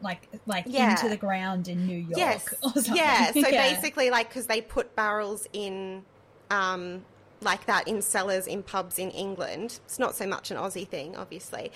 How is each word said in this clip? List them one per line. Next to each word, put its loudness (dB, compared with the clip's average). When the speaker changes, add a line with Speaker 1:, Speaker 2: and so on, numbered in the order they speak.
Speaker 1:
like, -8
like, -2
Speaker 2:
Yeah. 4
Speaker 1:
into 4
the 0
ground -2
in -2
New -2
York -4
Speaker 2:
Yes. 0
Speaker 1:
<laughs> -10
or 0
something. 2
Speaker 2:
Yeah. 6
So 6
Speaker 1:
Yeah. 6
Speaker 2:
basically, 2
like, 2
'cause -6
they 2
put -4
barrels 0
in, -6
um, 0
like 0
that 2
in 0
cellars 0
in -4
pubs -4
in -2
England. -6
It's -10
not 0
so -4
much -4
an -6
Aussie -6
thing, -10
obviously, -10